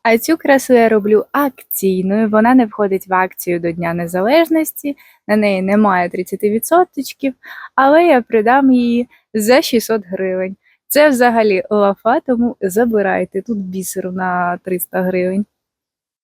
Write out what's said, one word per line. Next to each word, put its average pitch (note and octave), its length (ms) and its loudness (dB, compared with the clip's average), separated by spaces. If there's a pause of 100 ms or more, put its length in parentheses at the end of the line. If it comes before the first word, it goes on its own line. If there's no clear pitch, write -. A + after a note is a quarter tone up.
А A3+ 140 2
цю D#4+ 200 -2
красу C4+ 360 2
я A#3 160 4
роблю G#3+ 420 2
акційною. G3+ 1000 -2
Вона A3 260 4
не B3+ 100 6
входить G3 420 -4
в F#3 60 -4
акцію F#3 460 -2
до E3+ 120 -2
Дня E3+ 220 -6
Незалежності, C#4+ 1040 -2 (300)
на G#3 80 0
неї G3+ 260 0
немає F#3+ 480 2
тридцяти F#3+ 400 -6
відсотків, C4+ 840 -2 (420)
але D4 300 4
я C4+ 160 4
продам A#3+ 500 2
її A#3+ 360 0 (260)
за A3 280 2
шістсот A3+ 440 -2
гривень. F#3 500 -6 (320)
Це D4 220 4
взагалі A3+ 600 2
лафа, G#3 500 0
тому A#3+ 420 -2
забирайте. F#3+ 800 -2
Тут A3 160 -6
бісер F#3 540 -8
на F3+ 460 -4
триста F#3 440 -6
гривень. F#3 440 -2 (800)